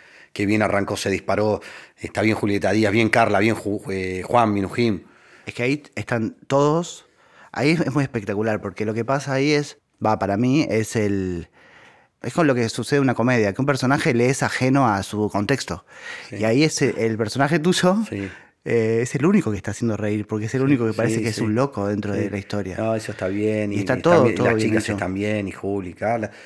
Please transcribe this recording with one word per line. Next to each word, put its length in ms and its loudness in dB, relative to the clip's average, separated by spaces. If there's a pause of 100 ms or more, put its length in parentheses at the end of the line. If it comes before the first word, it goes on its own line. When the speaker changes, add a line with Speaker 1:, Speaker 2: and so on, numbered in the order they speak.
(340)
Speaker 1:
Qué 120 -2
bien 160 2
arrancó, 360 2
se 120 -2
disparó. 520 0 (360)
Está 240 -6
bien 140 4
Julieta 360 0
Díaz, 200 2
bien 180 4
Carla, 300 4
bien 160 2
Ju-, 360 -6
eh, 340 -4
Juan 280 4
Minujín. 520 -2 (400)
Speaker 2:
Es 80 -12
que 100 -6
ahí 200 -2 (120)
están 400 -4 (120)
todos. 580 0 (480)
Ahí 180 2
es, 100 2
es 120 -2
muy 100 2
espectacular, 580 -2
porque 240 -6
lo 80 -2
que 120 -2
pasa 280 -2
ahí 180 2
es, 260 -2 (280)
va, 140 4
para 180 0
mí, 320 2
es 260 -2
el, 540 -2 (720)
es 120 -8
con 140 2
lo 80 4
que 140 0
sucede 280 -2
en 60 2
una 100 2
comedia, 400 2
que 80 -4
un 60 0
personaje 460 2
le 160 4
es 120 0
ajeno 460 2
a 160 2
su 260 -2
contexto. 560 -4 (440)
Speaker 1:
Sí. 80 -10
Speaker 2:
Y 80 -2
ahí 180 4
ese, 300 0 (120)
el 120 0
personaje 420 0
tuyo, 380 2 (120)
Speaker 1:
Sí. 180 -6 (380)
Speaker 2:
eh, 380 2
es 100 -4
el 140 0
único 240 2
que 60 -2
está 140 -8
haciendo 260 -2
reír, 280 -2
porque 220 -4
es 80 -4
el 80 0
único 240 2
que 60 0
Speaker 1:
Sí, 40 -4
Speaker 2:
parece 200 0
Speaker 1:
sí, 60 -2
Speaker 2:
que 60 0
es 60 -4
Speaker 1:
sí. 80 -4
Speaker 2:
un 100 0
loco 340 0
dentro 280 -2
Speaker 1:
Sí. 60 -2
Speaker 2:
de 100 -2
la 80 -4
historia. 380 -6
Speaker 1:
No, 180 -2
eso 160 -6
está 160 -6
bien, 440 -2
Speaker 2:
Y 40 -4
Speaker 1:
y 40 0
Speaker 2:
está 180 0
Speaker 1:
está 120 0
Speaker 2:
todo, 140 6
Speaker 1:
bien, 120 4
Speaker 2:
todo 120 2
Speaker 1:
las 80 2
Speaker 2:
bien 140 2
Speaker 1:
chicas 160 2
Speaker 2:
hecho. 80 -2
Speaker 1:
están 200 -2
bien, 340 -2
y 40 -6
Juli, 420 -6
Carla. 380 -4 (140)